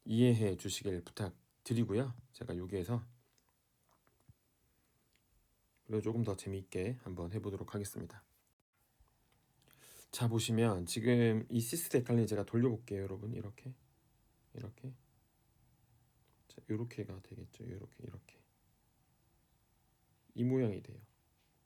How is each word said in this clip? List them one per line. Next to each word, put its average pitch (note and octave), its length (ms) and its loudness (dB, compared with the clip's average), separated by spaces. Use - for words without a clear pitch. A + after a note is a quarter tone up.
이해해 A2+ 520 6
주시길 F#2 460 -4
부탁드리고요. A2+ 1120 -2
제가 F2 240 -6
여기에서 F#2+ 460 -2
그리고 A2 140 0
조금 A#2 220 0
더 G2+ 120 0
재미있게 G2 640 -4
한번 F2 320 -6
해보도록 G2 400 -6
하겠습니다. G#2 500 -8
자, A#2+ 160 0
보시면 A2 580 4
지금 A2+ 640 4
이 A#2 100 2
시스 E3+ 300 -2
데칼린 A#2+ 380 4
제가 G2+ 160 0
돌려볼게요, A2 600 0
여러분. G#2 300 -6
이렇게, G#2 400 -10
이렇게. - 380 -12
자, - 220 -20
요렇게가 G#2+ 520 -4
되겠죠. - 480 -16
요렇게, - 340 -14
이렇게. - 340 -16
이 A#2+ 100 -2
모양이 B2 380 2
돼요. - 160 -16